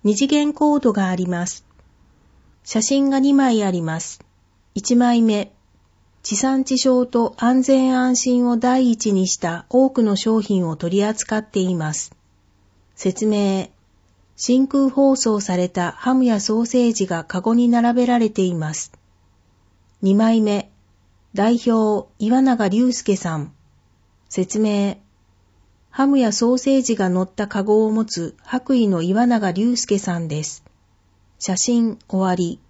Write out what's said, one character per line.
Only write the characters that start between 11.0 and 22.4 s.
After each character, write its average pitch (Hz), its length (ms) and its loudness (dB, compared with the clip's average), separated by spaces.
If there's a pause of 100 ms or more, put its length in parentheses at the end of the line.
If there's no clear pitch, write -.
扱 214 360 -4
っ 214 40 -10
て - 160 -6
い 185 160 0
ま 156 180 -4
す。 - 200 -10 (840)
説 190 300 -4
明。 202 440 0 (680)
真 262 320 0
空 277 240 0
包 269 240 4
装 220 240 -2
さ 185 180 -4
れ 180 100 0
た 180 260 -4
ハ 254 200 -2
ム 262 100 2
や 226 160 2
ソ 220 220 -2
ー 240 60 -2
セ 247 220 2
ー 226 40 0
ジ 196 140 -2
が 165 160 -4
カ 180 180 -6
ゴ 226 140 0
に 240 140 4
並 240 320 2
べ 247 40 2
ら 240 140 2
れ 226 100 2
て 208 140 -2
い 180 100 0
ま 156 220 -6
す。 - 160 -12 (1120)
二 190 100 2
枚 220 280 4
目、 208 280 -2 (640)
代 233 260 2
表、 220 480 0 (120)
岩 240 240 2